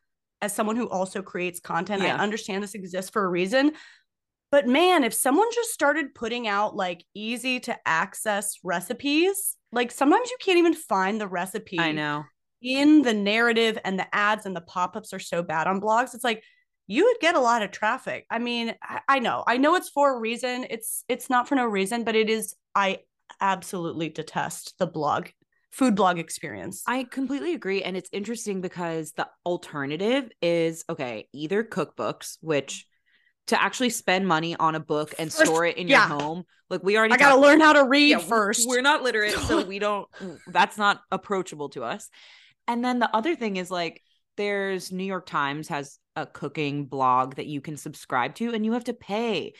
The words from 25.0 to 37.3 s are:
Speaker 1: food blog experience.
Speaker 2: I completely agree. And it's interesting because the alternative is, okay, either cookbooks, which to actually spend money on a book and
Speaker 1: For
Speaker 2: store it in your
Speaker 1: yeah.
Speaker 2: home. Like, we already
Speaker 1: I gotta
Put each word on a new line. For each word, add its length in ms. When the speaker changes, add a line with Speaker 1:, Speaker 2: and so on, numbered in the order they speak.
Speaker 1:
food 240
blog 240
experience. 640
Speaker 2:
I 200
completely 500
agree. 280
And 120
it's 160
interesting 480
because 540
the 140
alternative 840
is, 480
okay, 440
either 300
cookbooks, 800
which 440
to 140
actually 280
spend 380
money 280
on 200
a 40
book 380
and 160
Speaker 1:
For 120
Speaker 2:
store 200
it 120
in 100
your 100
Speaker 1:
yeah. 100
Speaker 2:
home. 360
Like, 140
we 120
already 200
Speaker 1:
I 20
gotta 140